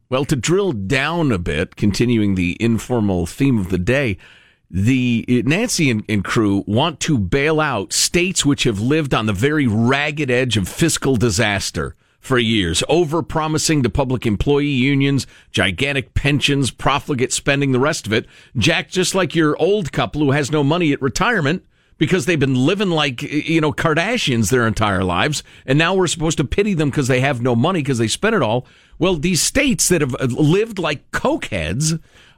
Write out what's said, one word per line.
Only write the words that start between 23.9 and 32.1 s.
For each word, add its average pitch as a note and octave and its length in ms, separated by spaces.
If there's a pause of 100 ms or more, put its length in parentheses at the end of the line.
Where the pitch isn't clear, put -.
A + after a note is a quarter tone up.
their B2 160
entire G2+ 380
lives, F#2+ 400 (240)
and C#3 100
now E3 160
we're F#3 140
supposed E3 320
to D3+ 40
pity G3+ 300
them D3+ 160
'cause C3+ 180
they B2+ 140
have C3+ 220
no B2 120
money D#3 280
'cause C3 160
they A2+ 80
spent G#3+ 280
it F3 60
all. A#2+ 240 (320)
Well, F3+ 200
these E3 260
states C4+ 460
that E3+ 120
have, C3 180
uh, C3+ 60
lived E3+ 540
like D3+ 320
cokeheads, D#3 880 (380)